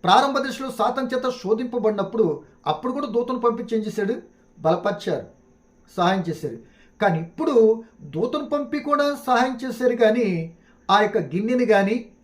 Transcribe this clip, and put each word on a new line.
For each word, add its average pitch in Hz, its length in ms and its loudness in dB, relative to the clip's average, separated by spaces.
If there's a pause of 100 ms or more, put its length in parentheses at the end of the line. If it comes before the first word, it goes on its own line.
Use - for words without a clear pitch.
ప్రారంభ 262 400 4
దశలో 262 340 -6
సాతాను 254 340 0
చేత 254 160 -2 (140)
శోధింపబడినప్పుడు 220 840 0 (460)
అప్పుడు 254 240 -4
కూడా 285 180 -4
దూతను 240 300 -2
పంపించి 233 320 0
ఏం 214 100 0
చేశాడు? 208 300 -2 (420)
బలపరిచారు, 170 680 -2 (720)
సహాయం 185 320 0
చేశారు. 143 300 -8 (440)
కానీ 180 240 2
ఇప్పుడు 320 280 -4 (600)
దూతను 254 360 -2
పంపి 285 360 -2
కూడా 285 180 2 (200)
సహాయం 254 360 2
చేశారు, 247 400 -2
కానీ 220 260 4 (600)
ఆ 196 140 6
యొక్క 202 160 0 (120)
గిన్నెని 233 400 0
కానీ 196 240 4 (280)